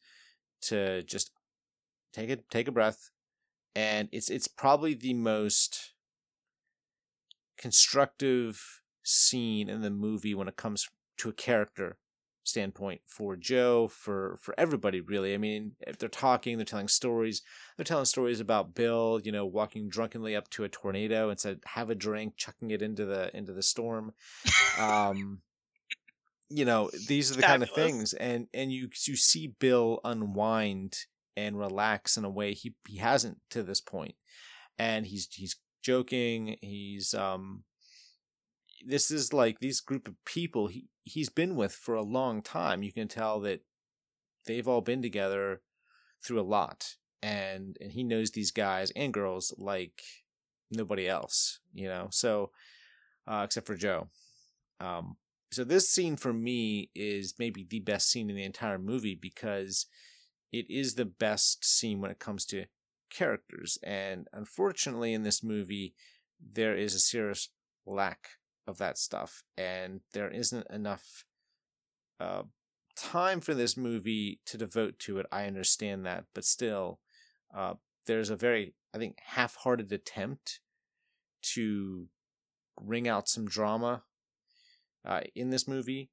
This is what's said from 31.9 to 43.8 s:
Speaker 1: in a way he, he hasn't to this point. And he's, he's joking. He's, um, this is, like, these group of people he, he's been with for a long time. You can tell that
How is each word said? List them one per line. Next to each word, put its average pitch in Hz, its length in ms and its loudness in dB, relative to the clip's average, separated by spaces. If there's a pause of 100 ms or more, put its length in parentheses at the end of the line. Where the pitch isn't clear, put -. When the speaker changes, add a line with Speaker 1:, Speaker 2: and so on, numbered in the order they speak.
Speaker 1:
in 107 80 -2
a 98 40 -2
way 101 240 -2
he, - 220 -10 (100)
he 104 120 -12
hasn't 117 400 4 (140)
to 117 120 -4
this 95 160 -2
point. - 360 -8 (640)
And 110 300 0
he's, 98 240 -6
he's - 240 -8 (260)
joking. 120 800 0
He's, 101 520 -6
um, 98 500 -4 (1200)
this 135 260 2
is, 147 220 0
like, 117 260 4
these 131 220 -2
group - 260 -4
of 104 80 -12 (100)
people 165 420 -2
he, 101 180 -10 (180)
he's 156 260 -4
been 175 260 0
with 104 180 0
for - 220 -4
a 110 80 2
long 113 380 0
time. 87 420 -2
You 98 100 -6
can 107 140 -4
tell 110 340 -2
that 101 200 -2 (840)